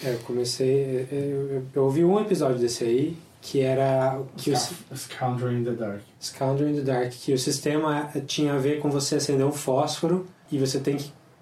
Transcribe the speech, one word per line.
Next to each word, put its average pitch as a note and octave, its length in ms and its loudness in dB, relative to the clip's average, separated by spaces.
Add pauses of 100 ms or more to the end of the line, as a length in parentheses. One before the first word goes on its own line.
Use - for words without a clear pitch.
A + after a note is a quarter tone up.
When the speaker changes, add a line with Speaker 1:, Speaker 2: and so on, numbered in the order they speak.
Speaker 1:
É, B2+ 80 0
eu A#2 60 -2
comecei, C3 920 0
eu, C#3+ 80 -2
eu, C#3 440 -2 (100)
eu C3+ 120 2
ouvi C#3+ 200 4
um G3 160 4
episódio D3 380 2
desse A#2+ 260 0
aí, C3+ 320 2 (240)
que - 200 -2
era C3+ 600 2 (160)
que - 140 -2
o C#3 60 2 (380)
Speaker 2:
Scoundrel B2 580 -4
in A#2+ 120 0
the A#2 80 -2
Dark. G#2 300 -6 (180)
Speaker 1:
Scoundrel C#3 480 0
in D3 60 0
the C#3+ 80 0
Dark, B2+ 300 0
que - 200 -4
o B2+ 60 4
sistema D3 720 0 (160)
tinha D3 280 0
a C#3 40 2
ver D3 220 2
com D3+ 100 0
você C#3 240 0
acender C3+ 320 2
um C#3+ 60 2
fósforo D#3 760 0 (260)
e C#3 60 0
você C3+ 220 0
tem C#3 160 0
que - 160 -8 (300)